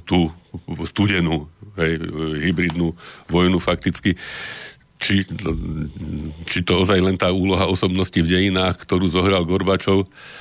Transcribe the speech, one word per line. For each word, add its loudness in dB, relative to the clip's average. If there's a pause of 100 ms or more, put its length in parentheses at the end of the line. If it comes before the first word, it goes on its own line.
tú 2 (560)
studenú, 0 (240)
hej, -2 (480)
hybridnú -2 (320)
vojnu 4
fakticky. -2 (800)
Či, -2 (1200)
či -2
to 2
ozaj 4
len 2
tá 2
úloha 2
osobnosti 0
v 2
dejinách, 2
ktorú 0
zohral 4
Gorbačov 2 (340)